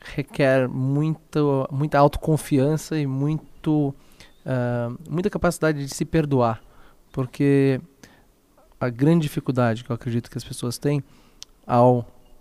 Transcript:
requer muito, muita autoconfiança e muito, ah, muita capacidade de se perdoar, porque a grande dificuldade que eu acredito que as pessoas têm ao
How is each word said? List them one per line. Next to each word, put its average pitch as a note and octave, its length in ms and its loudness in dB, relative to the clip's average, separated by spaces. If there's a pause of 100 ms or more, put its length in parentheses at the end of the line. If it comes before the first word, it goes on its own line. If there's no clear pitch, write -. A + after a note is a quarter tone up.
(140)
requer C3+ 540 2
muito, C#3+ 1040 0
muita C#3+ 280 0
autoconfiança D3 1000 2
e D3 80 -2
muito, D3 880 -2 (500)
ah, A#2+ 460 -2 (180)
muita E3+ 200 -2
capacidade D#3 560 -2
de C#3 100 -8
se D#3+ 100 -4
perdoar, C#3 580 0 (500)
porque C3+ 680 2 (1000)
a B2+ 80 0
grande C#3+ 340 2
dificuldade B2 600 -2
que - 60 -8
eu A#2+ 40 -4
acredito A#2 360 -6
que - 80 -10
as A#2+ 60 -10
pessoas - 340 -8
têm C#3+ 260 -2 (640)
ao B2 440 4 (300)